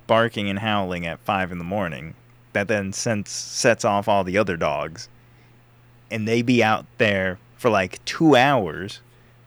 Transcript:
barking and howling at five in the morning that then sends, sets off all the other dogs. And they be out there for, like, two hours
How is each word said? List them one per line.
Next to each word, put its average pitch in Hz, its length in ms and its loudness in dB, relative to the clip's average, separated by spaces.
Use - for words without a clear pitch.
barking 113 440 2
and 98 80 -4
howling 95 480 -2
at 82 140 -8
five 95 300 -2
in 90 80 -8
the 85 60 -8
morning 82 500 -6
that 101 160 -2
then 101 240 -2
sends, 104 380 -4
sets - 540 -2
off 101 240 0
all 101 160 4
the 90 140 -2
other 95 180 0
dogs. 78 520 -4
And 110 180 -4
they 117 140 2
be 120 200 4
out 107 220 2
there 95 400 2
for, 123 140 0
like, 95 340 0
two 156 320 4
hours 107 640 0